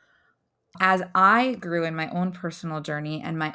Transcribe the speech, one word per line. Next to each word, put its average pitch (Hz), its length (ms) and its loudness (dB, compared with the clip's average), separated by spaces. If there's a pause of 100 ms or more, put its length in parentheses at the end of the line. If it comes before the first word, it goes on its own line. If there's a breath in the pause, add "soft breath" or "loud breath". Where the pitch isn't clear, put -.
(800 soft breath)
as 185 220 4 (120)
I 226 400 6
grew 170 300 -2
in 160 100 -2
my 160 140 -4
own 180 240 -2
personal 165 480 -8
journey 151 420 -6
and 165 160 -4
my 156 160 -4